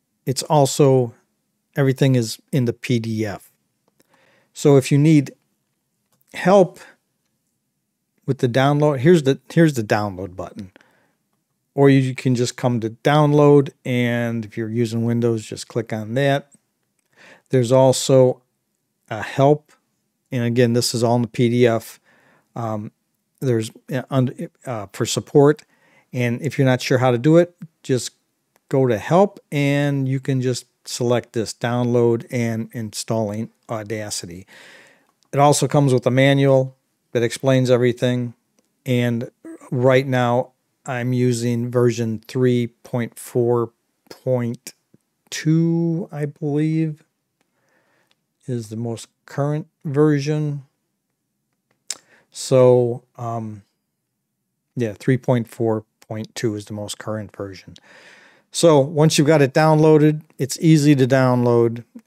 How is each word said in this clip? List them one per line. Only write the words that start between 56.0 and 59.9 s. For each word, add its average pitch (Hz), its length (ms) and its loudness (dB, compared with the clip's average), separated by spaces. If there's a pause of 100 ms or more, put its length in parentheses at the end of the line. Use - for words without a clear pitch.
point 107 340 -12
two 110 200 -6
is 104 100 -12
the - 80 -16
most 104 240 -12
current 107 380 -10
version. 98 400 -16 (760)
So 156 280 4
once 151 380 2
you've 151 80 4
got 151 160 4
it 135 100 2
downloaded, 156 680 4 (160)